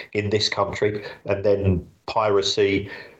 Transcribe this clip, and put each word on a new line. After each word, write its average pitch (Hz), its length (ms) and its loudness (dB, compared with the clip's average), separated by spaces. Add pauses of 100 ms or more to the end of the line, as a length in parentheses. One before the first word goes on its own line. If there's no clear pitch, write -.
(120)
in 104 180 -2
this 104 180 2
country, 104 560 -2 (200)
and 98 200 -2
then 98 400 2 (220)
piracy, 101 840 2 (300)